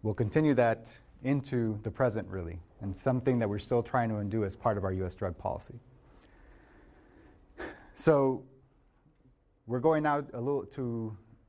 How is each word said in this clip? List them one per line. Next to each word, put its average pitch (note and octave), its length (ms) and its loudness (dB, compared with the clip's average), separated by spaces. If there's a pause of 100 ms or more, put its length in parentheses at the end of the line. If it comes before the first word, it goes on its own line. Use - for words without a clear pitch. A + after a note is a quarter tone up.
We'll G#2+ 120 -2
continue D3 420 2
that A#2 360 2 (320)
into B2+ 600 0
the A2 80 -4
present, G#2+ 380 0
really, E2+ 300 -8 (220)
and G2 140 -6
something B2+ 440 0
that A2 100 2
we're G2+ 100 -2
still A#2+ 240 0
trying A#2 260 0
to G#2+ 80 -2
undo G#2 260 -2
as F#2+ 120 -4
part A2 220 0
of F#2 60 -4
our F#2+ 80 -2
U F#2 140 -2
S F2 100 -6
drug F#2 220 -4
policy. - 380 -6 (2250)
So C3+ 480 4 (1200)
we're B2 120 -2
going D#3 240 4
now D3 200 2 (100)
a A#2+ 80 -6
little C#3 240 -2
to A#2 500 -6 (340)